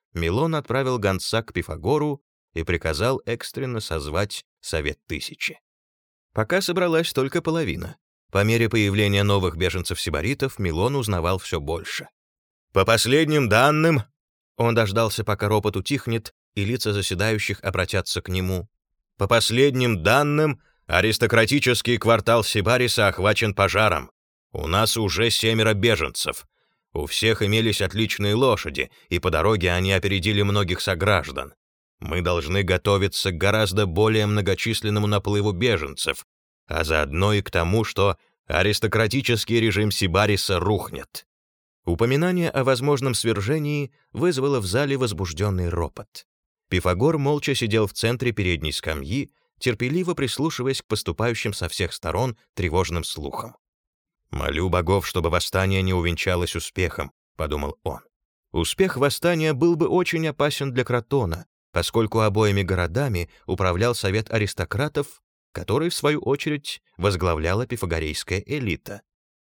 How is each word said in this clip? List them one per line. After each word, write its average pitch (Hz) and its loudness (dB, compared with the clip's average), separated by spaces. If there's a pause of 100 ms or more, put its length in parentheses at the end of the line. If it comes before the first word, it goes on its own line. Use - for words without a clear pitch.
(140)
Милон 104 0
отправил 131 -2
гонца 101 0
к - -18
Пифагору 131 -2 (300)
и 82 -6
приказал 87 -2
экстренно 117 -6
созвать 82 -4 (160)
Совет 73 -4
Тысячи. - -8 (760)
Пока 110 0
собралась 170 0
только 135 -2
половина. 151 -4 (340)
По 98 2
мере 113 2
появления 101 2
новых 95 2
беженцев-сибаритов 90 -4
Милон 95 0
узнавал 95 0
все 85 -6
больше. - -8 (640)
"По 95 4
последним 135 4
данным", 147 4 (520)
он 117 2
дождался, 110 2
пока 104 -2
ропот 104 2
утихнет 117 -4 (220)
и 101 0
лица 107 -2
заседающих 101 -2
обратятся 92 -2
к - -12
нему. 92 -4 (500)
"По 98 0
последним 120 2
данным, 147 2 (240)
аристократический 113 4
квартал 113 4
Сибариса 113 2
охвачен 104 2
пожаром. 98 2 (420)
У 76 -6
нас 104 2
уже 107 0
семеро 110 2
беженцев. 95 0 (480)
У 73 -4
всех 110 0
имелись 107 2
отличные 104 0
лошади, 107 0 (180)
и 87 -2
по 90 -2
дороге 87 2
они 92 0
опередили 98 0
многих 101 0
сограждан. 78 -2 (460)
Мы 78 -2
должны 87 0
готовиться 98 0
к 85 -6
гораздо 101 2
более 107 4
многочисленному 104 0
наплыву 104 2
беженцев, 85 -2 (400)
а 80 -2
заодно 78 2
и 101 2
к - -8
тому, 92 2
что 98 0 (280)
аристократический 110 0
режим 107 2
Сибариса 98 2
рухнет". - -4 (580)
Упоминание 147 2
о 135 0
возможном 131 2
свержении 139 -2 (220)
вызвало 135 0
в 98 -4
зале 139 0
возбужденный 92 -2
ропот. - -6 (420)
Пифагор 95 2
молча 143 0
сидел 110 2
в - -10
центре 120 -2
передней 90 0
скамьи, 80 -6 (260)
терпеливо 147 -2
прислушиваясь 135 -4
к - -20
поступающим 110 -2
со 87 -6
всех - -4
сторон 107 -4 (180)
тревожным 85 0
слухам. - -10 (760)
"Молю 71 -2
богов, 90 2
чтобы 85 -2
восстание 95 0
не 92 0
увенчалось 87 -2
успехом", 82 -4 (240)
подумал 73 -4
он. - -8 (500)
Успех - -2
восстания 156 0
был 170 2
бы 156 0
очень 165 0
опасен 143 -2
для 123 0
Кротона, 120 -2 (240)
поскольку 110 0
обоими 104 2
городами 90 -2 (180)
управлял 92 0
совет 101 -2
аристократов, 110 -4 (300)
который, 117 -2
в - -4
свою 151 0
очередь, 143 -4 (160)
возглавляла 90 0
пифагорейская 82 -4
элита. 101 -6 (460)